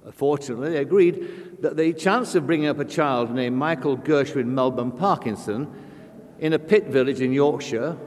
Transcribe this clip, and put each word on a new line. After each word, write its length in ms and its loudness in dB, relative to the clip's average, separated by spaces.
Fortunately, 600 -2
they 60 -2
agreed 840 2
that 160 -2
the 160 2
chance 420 0
of 100 2
bringing 220 2
up 100 0
a 80 -4
child 460 0
named 240 0
Michael 420 0
Gershwin 480 0
Melbourne 460 0
Parkinson 760 -2
in 160 0
a 60 2
pit 280 2
village 340 2
in 120 0
Yorkshire 720 0